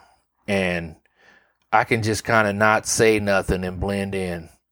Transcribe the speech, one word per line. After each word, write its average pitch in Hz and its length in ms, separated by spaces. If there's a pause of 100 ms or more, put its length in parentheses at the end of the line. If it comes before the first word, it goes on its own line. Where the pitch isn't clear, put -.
(480)
and 87 500 (760)
I 110 120
can 113 200
just 110 200
kinda 107 300
not 107 320
say 110 340
nothing 95 460
and 92 140
blend 98 340
in." 87 360 (220)